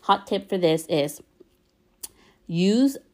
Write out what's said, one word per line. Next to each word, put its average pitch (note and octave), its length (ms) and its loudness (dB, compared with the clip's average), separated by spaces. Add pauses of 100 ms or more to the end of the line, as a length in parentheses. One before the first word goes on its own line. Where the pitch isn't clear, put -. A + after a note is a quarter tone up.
Hot G3+ 240 0
tip G3 220 -4
for G3 100 -2
this D#3+ 280 0
is D3 360 -2 (1300)
use G#3+ 500 2 (160)